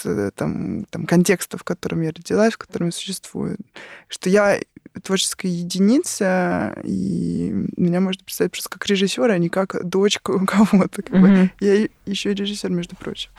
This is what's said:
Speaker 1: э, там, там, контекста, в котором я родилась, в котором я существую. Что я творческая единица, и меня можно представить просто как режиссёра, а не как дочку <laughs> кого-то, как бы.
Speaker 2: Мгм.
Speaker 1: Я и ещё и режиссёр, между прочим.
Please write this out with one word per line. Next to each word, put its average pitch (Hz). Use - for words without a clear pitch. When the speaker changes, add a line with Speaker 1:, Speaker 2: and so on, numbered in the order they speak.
Speaker 1:
э, 101
там, -
там, -
контекста, 175
в -
котором 170
я 160
родилась, 202
в -
котором 180
я 170
существую. -
Что -
я 202
творческая -
единица, 180
и 175
меня 175
можно 190
представить -
просто -
как -
режиссёра, 202
а 180
не 170
как 190
дочку 190
<laughs> 190
кого-то, 196
как -
бы. 190
Speaker 2:
Мгм. 185
Speaker 1:
Я 196
и 214
ещё 202
и 202
режиссёр, 202
между 175
прочим. -